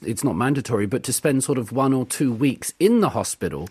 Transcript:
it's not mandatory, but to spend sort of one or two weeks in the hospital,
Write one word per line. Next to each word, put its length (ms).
it's 180
not 140
mandatory, 480
but 160
to 120
spend 280
sort 160
of 140
one 220
or 120
two 240
weeks 480
in 240
the 160
hospital, 540